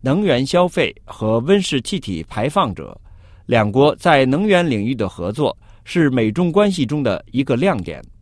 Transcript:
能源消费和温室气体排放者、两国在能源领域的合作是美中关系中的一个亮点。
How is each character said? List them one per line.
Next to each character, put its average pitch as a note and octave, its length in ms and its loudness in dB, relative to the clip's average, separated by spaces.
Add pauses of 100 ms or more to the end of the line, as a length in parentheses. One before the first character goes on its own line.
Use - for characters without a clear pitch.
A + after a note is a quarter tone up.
能 D3+ 200 0
源 C3+ 220 2
消 F3+ 240 2
费 D3+ 260 -2 (120)
和 A2 320 -2
温 F#3 240 2
室 C#3+ 180 -2
气 F#3 180 -6
体 F2 300 -6
排 A#2 220 -4
放 D3 240 -2
者、 G1+ 200 -14 (520)
两 A2 240 2
国 C3+ 260 4
在 C#3+ 300 4
能 D3+ 200 0
源 F3 220 2
领 G#2 160 -2
域 B2+ 100 -2
的 G#2+ 140 -4
合 F2 240 -8
作 C3+ 240 -2 (280)
是 D#3 260 2
美 A#2 200 2
中 E3+ 220 0
关 G3+ 180 4
系 F3 140 -2
中 D3 180 -2
的 G2+ 300 -2
一 B2+ 100 -2
个 B2+ 140 0
亮 C#3 260 0
点。 D2 200 -10 (200)